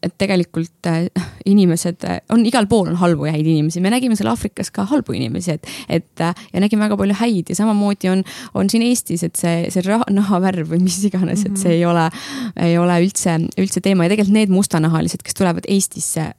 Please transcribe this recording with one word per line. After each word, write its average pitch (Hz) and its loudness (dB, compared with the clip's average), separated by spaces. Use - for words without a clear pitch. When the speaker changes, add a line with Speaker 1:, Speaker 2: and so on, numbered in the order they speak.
Speaker 1:
et - -6
tegelikult, 180 -2
äh, 165 -2
inimesed, 180 2
äh, 180 -4
on 226 4
igal 226 2
pool 208 2
on 160 -2
halbu 170 2
ja 156 -2
häid 156 0
inimesi. 160 2
Me 190 2
nägime 247 0
seal 208 -2
Aafrikas - -4
ka 202 -4
halbu 254 -2
inimesi, 160 -4
et, 151 -6
et, - -4
äh, 165 0
ja 180 -2
nägime 208 2
väga 208 0
palju 196 0
häid 208 0
ja 175 -2
samamoodi 202 0
on, 190 2
on 196 2
siin 226 2
Eestis, 233 0
et 170 -4
see, 170 0
see 185 0
ra-, 214 0
nahavärv 190 0
või 165 0
mis 185 0
iganes, 185 0
et 196 -4
see 190 0
Speaker 2:
Mhm. 165 4
Speaker 1:
ei 170 2
ole, 170 2
ei 170 2
ole 175 2
üldse, 165 -2
üldse 190 -2
teema. 190 2
Ja 170 2
tegelikult 208 2
need 214 4
mustanahalised, 165 0
kes - -8
tulevad 175 0
Eestisse 190 -2